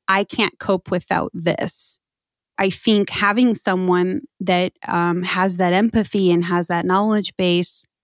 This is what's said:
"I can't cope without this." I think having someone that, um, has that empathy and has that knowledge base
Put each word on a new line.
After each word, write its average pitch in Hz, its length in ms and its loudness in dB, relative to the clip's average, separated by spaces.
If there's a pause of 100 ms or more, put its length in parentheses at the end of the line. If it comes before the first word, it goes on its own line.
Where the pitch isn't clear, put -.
"I 196 160 2
can't - 340 -4
cope - 320 -2
without 175 440 -2
this." - 640 -4 (580)
I 190 140 0
think 208 400 2
having 214 440 2
someone 185 680 0 (180)
that, 180 320 0 (160)
um, 175 340 0
has 185 360 -2
that 180 160 2
empathy 202 560 2
and 170 160 2
has 175 220 -2
that 170 180 -2
knowledge 208 500 0
base 180 480 0 (200)